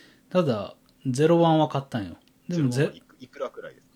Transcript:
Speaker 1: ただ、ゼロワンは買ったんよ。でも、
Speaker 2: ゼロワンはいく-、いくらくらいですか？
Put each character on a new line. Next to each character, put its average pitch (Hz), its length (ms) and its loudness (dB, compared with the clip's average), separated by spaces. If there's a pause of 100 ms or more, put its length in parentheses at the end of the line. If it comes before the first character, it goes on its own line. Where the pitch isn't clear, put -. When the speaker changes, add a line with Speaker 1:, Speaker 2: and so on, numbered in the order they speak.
(300)
Speaker 1:
た 180 140 2
だ、 107 320 -4 (300)
ゼ 135 220 0
ロ 170 120 4
ワ 165 120 4
ン 160 80 4
は 151 80 2
買 143 140 -6
っ - 60 -6
た 123 120 -6
ん 95 80 -8
よ。 - 100 -16 (320)
で 175 80 -6
も、 139 120 0
Speaker 2:
ゼ 127 140 0
ロ - 40 -2
ワ - 40 -8
ン - 20 -18
は - 40 -20
い - 40 -20
く-、 - 180 -20
い 123 80 -20
く - 120 -18
ら 127 120 -8
く - 100 -20
ら 76 80 -16
い - 60 -20
で - 60 -20
す - 40 -20
か？ - 100 -20